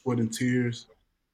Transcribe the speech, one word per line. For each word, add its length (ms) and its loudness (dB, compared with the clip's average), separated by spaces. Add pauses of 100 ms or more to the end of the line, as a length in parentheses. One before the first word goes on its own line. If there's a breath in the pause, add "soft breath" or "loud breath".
sweat, 180 0
and 120 0
tears, 540 0 (480)